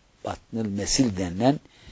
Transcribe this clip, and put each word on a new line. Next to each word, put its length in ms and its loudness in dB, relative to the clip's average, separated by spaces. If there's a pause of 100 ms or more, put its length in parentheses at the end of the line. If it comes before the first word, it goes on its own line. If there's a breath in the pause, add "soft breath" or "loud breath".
(240)
Batn-ı 400 -6
Mesil 520 0
denilen 440 2 (320 soft breath)